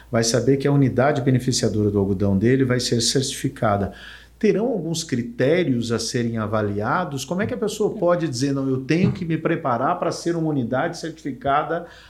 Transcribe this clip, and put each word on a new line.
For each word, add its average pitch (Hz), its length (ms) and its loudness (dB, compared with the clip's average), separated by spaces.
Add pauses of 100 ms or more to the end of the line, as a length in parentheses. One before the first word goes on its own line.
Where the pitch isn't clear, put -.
vai 117 140 2
saber 123 340 4
que 139 120 0
a 143 40 4
unidade 139 480 4
beneficiadora 120 680 2
do 101 80 2
algodão 98 400 2
dele 127 260 4
vai 123 140 2
ser 120 220 0
certificada. 113 920 0 (460)
Terão 202 280 4
alguns 165 360 -2
critérios 127 880 0
a 117 80 0
serem 117 400 -2
avaliados? 110 840 -2
Como 180 180 -4
é 226 40 0
que 240 80 -6
a - 20 -6 (100)
pessoa 208 240 -2 (140)
pode 170 240 2
dizer, 135 240 -2
"Não, 135 160 -2
eu 131 140 0
tenho 160 280 2
que - 140 -6
me 160 120 -2
preparar 156 600 0
para 170 140 -2
ser 170 240 -4
uma 160 120 -2
unidade 139 500 -2
certificada 156 880 -4 (240)